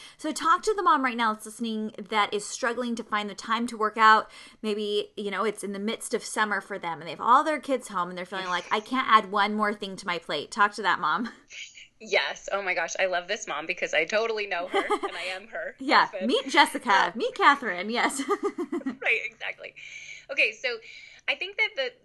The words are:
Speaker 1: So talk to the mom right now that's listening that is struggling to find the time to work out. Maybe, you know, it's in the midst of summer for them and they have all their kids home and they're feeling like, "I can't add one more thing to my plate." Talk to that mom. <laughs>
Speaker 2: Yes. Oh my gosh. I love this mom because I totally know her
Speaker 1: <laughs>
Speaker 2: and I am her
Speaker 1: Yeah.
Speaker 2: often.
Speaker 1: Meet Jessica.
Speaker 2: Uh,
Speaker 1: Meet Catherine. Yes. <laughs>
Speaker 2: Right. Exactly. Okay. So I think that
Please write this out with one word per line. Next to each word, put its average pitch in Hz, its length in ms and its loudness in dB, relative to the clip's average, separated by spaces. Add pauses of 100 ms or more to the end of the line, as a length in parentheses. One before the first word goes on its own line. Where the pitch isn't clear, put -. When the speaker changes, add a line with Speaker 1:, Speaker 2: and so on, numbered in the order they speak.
(180)
Speaker 1:
So 311 160 -4
talk 330 300 2
to 427 100 2
the 403 100 -4
mom 294 220 6
right 240 100 0
now 233 160 2
that's 214 140 -6
listening 220 480 -6 (160)
that 208 240 2
is 202 120 0
struggling 233 500 -4
to 226 80 -4
find 208 260 -2
the 185 60 -10
time 233 320 -2
to 233 100 4
work 214 200 2
out. 220 320 8 (340)
Maybe, 208 520 -2
you 202 160 -6
know, 196 140 -2
it's 208 180 -2
in 202 100 -6
the 196 60 -6
midst 226 360 -4
of 202 100 -2
summer 208 340 0
for 196 200 -8
them 165 200 -8
and 170 80 -12
they 151 40 -8
have 151 100 -10
all 262 220 6
their 302 160 0
kids 247 300 -2
home 180 200 -2
and 180 80 -10
they're 180 80 -6
feeling 185 220 -8
like, 175 240 -2
"I 214 100 2
can't 254 260 -2
add 214 240 6
one 208 220 2
more 208 220 2
thing 190 220 -10
to 190 100 -14
my 175 100 -2
plate." 160 340 -4
Talk 208 220 4
to 226 80 -8
that 185 180 2
mom. 175 360 0
<laughs> - 40 -20 (640)
Speaker 2:
Yes. 175 480 -2
Oh 202 120 -2
my 180 100 -2
gosh. 170 260 -4
I 190 60 2
love 175 220 -2
this - 200 -6
mom 156 200 -6
because 175 260 -4
I 156 120 2
totally 214 420 -2
know 180 220 -4
her 392 100 0
Speaker 1:
<laughs> - 240 0
Speaker 2:
and - 120 -6
I 359 200 -8
am - 140 -14
her 175 280 -10
Speaker 1:
Yeah. 254 340 4
Speaker 2:
often. 196 140 -6
Speaker 1:
Meet 269 240 0
Jessica. 285 420 4
Speaker 2:
Uh, 180 220 4
Speaker 1:
Meet 453 220 -4
Catherine. 220 560 2
Yes. 269 360 0
<laughs> 381 40 2 (720)
Speaker 2:
Right. 233 200 2
Exactly. - 520 -12 (560)
Okay. 277 220 2
So 233 240 -4 (520)
I 269 60 0
think 370 220 -8
that 403 340 -2 (140)